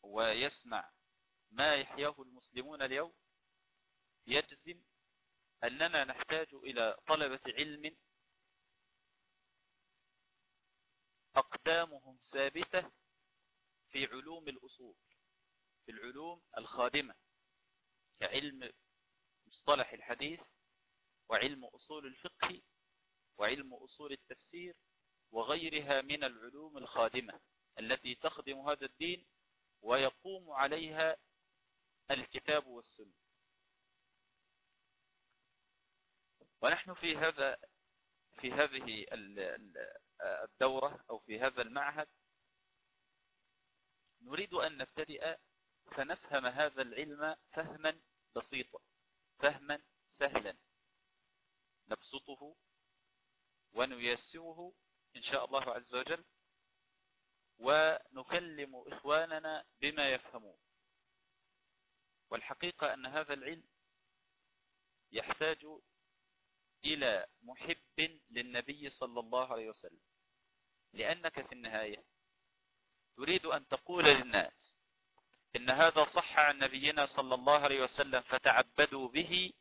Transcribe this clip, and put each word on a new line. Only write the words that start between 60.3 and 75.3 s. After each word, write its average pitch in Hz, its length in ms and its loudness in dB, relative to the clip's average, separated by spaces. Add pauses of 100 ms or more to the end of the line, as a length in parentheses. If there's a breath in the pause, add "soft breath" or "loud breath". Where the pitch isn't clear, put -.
والحقيقة 135 640 -4
أن 131 120 -8
هذا 143 280 -2
العلم 147 340 -10 (1400)
يحتاج 151 540 -2 (1200)
إلى 131 420 2 (160)
محب 160 800 -4 (100)
للنبي 123 600 -6
صلى 120 300 -6
الله 127 320 0
عليه 113 160 -4
وسلم، 85 340 -14 (920)
لأنك 156 540 -2
في - 60 -16
النهاية 110 520 -6 (1120)
تريد 160 300 2
أن 143 220 0
تقول 175 360 0
للناس 123 720 6 (800)